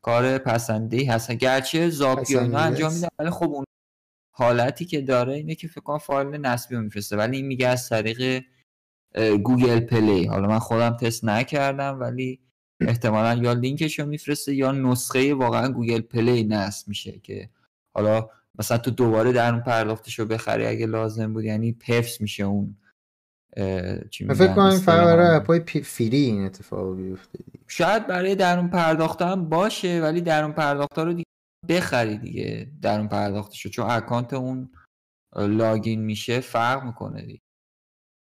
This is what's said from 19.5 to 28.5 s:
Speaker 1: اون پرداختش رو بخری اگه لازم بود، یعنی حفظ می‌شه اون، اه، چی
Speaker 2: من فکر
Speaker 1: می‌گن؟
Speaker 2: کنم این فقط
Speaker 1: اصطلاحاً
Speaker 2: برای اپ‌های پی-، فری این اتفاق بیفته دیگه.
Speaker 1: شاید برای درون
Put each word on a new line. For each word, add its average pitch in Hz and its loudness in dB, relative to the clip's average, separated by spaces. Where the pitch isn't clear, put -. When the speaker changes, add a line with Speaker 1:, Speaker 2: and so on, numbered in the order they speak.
Speaker 1:
اون 117 -2
پرداختش 113 -2
رو 113 -2
بخری 110 -2
اگه 113 -2
لازم 110 -2
بود، 110 -4
یعنی 113 -2
حفظ 117 -2
می‌شه 104 -6
اون، 101 -2
اه، 95 -4
چی - -12
Speaker 2:
من 135 0
فکر - 4
Speaker 1:
می‌گن؟ 185 6
Speaker 2:
کنم 196 6
این 190 6
فقط 170 6
Speaker 1:
اصطلاحاً 170 8
Speaker 2:
برای 170 8
اپ‌های 165 4
پی-، 156 -4
فری 117 -2
این 110 2
اتفاق 95 -8
بیفته 92 -12
دیگه. - -20
Speaker 1:
شاید 208 0
برای 185 -2
درون 180 2